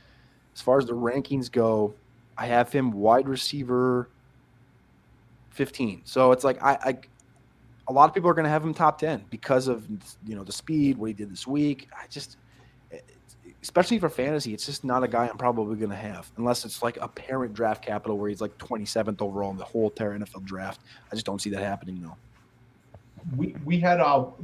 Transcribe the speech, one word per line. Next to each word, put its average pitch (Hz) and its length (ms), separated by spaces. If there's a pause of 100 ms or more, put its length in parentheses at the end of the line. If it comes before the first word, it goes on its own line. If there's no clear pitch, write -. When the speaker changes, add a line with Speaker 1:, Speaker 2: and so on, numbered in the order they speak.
(540)
Speaker 1:
As - 60
far 131 180
as 123 80
the 120 80
rankings 123 560
go, 110 440 (420)
I 117 100
have 120 260
him 131 180
wide 110 380
receiver 127 800 (1400)
fifteen. 117 540
So 127 280
it's 127 120
like, 135 180
I, 139 200
I, 131 160 (880)
a 131 40
lot 147 160
of 156 60
people 175 160
are 160 40
gonna 156 140
have 156 160
him 160 80
top 156 260
ten 147 320
because 127 360
of, 117 200 (400)
you 110 100
know, 98 80
the 101 80
speed, 143 460
what 107 80
he 110 80
did 101 180
this - 140
week. 147 460
I - 160
just, - 280 (1300)
especially 190 360
for 175 100
fantasy, 139 460
it's - 120
just 143 180
not 127 180
a 123 60
guy 117 200
I'm 113 100
probably 113 380
gonna 104 200
have 101 400
unless 120 280
it's, - 180
like, 120 160
a - 100
parent 127 440
draft 110 320
capital 104 320
where 104 120
he's, 101 120
like, 107 180
twenty-seventh 107 640
overall 98 300
in 95 60
the 95 80
whole 110 240
entire 104 240
N 104 100
F 101 120
L 98 60
draft. 95 400 (300)
I 104 40
just 107 120
don't 101 140
see 104 100
that 98 120
happening, 92 380
though. 85 160 (1200)
Speaker 2:
We, - 180 (100)
we 170 140
had, 175 220
uh, 143 260 (180)